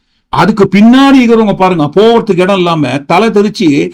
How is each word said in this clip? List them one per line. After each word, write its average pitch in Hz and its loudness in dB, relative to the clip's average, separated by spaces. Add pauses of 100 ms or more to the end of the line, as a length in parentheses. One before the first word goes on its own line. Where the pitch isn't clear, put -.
(340)
அதுக்கு 196 0
பின்னாடி 254 2
இருக்கிறவங்க 226 2
பாருங்க 180 -2
போறதுக்கு 202 0
இடம் 190 -2
இல்லாம 165 -2 (160)
தலை 190 0
தெரிச்சு 202 -2 (240)